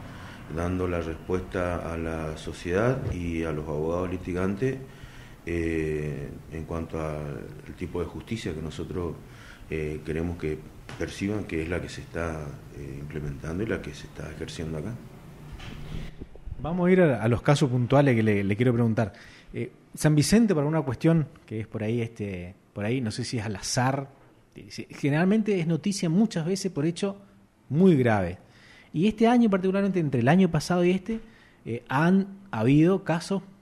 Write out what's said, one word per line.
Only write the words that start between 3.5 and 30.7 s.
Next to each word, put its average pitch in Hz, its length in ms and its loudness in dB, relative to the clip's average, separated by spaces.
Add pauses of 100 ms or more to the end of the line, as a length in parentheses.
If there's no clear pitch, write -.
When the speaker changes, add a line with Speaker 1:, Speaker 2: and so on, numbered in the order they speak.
Speaker 1:
los 76 140 -6
abogados 82 440 -2
litigantes, 95 680 -2 (680)
eh, 78 840 -2 (240)
en 80 120 -8
cuanto 82 360 -6
al 73 460 -6 (320)
tipo 87 220 -6
de 85 60 -4
justicia 95 480 -8
que 78 60 -8
nosotros, 80 540 -6 (560)
eh, 78 340 -6
queremos 80 320 -4
que 78 220 -4 (400)
perciban, 95 460 -4
que 80 180 -4
es 80 60 -4
la 85 120 -2
que - 80 -8
se - 140 -12
está, 80 440 -6 (300)
eh, 69 240 -10
implementando 73 640 -6
y 117 40 -2
la 87 140 -2
que - 140 -10
se - 120 -14
está 78 240 -12
ejerciendo 80 480 -8
acá. 101 160 -6 (1700)
Speaker 2:
Vamos 175 280 0
a 185 40 6
ir 185 80 8
a, 131 220 4
a 113 60 2
los 117 120 4
casos 143 300 4
puntuales 127 440 4
que 110 80 4
le, 101 220 4
le 101 120 0
quiero 123 160 4
preguntar. 113 400 2 (400)
Eh, 120 200 -8 (220)
San 151 200 4
Vicente, 196 400 6
para 143 120 2
una 160 160 2
cuestión 151 460 4 (180)
que 110 140 -6
es 107 60 -8
por 107 160 -8
ahí, 113 200 0
este, 98 520 -6 (200)
por 101 100 -4
ahí, 123 160 0
no 110 100 -2
sé 117 140 -6
si 123 140 -4
es 104 60 -4
al 107 120 -6
azar, 135 540 0 (580)
si, - 220 -12
generalmente 190 680 2
es 160 80 -2
noticia 170 440 0
muchas 185 340 2
veces 190 260 -2
por 143 140 -2
hecho 196 320 -2 (540)
muy 170 260 8
grave. 104 420 2 (540)
Y 170 160 2
este 220 180 4
año, 233 240 6
particularmente 190 480 2
entre 139 220 2
el 117 80 6
año 180 220 8
pasado 175 340 2